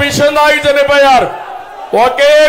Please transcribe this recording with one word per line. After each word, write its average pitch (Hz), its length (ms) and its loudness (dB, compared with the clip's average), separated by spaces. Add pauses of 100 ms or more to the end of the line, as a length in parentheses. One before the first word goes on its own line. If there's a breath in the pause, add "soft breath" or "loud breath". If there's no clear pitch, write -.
విషం 285 340 0
తాగి 294 280 2
చనిపోయారు. 277 600 2 (760)
ఒకే 277 280 0 (160)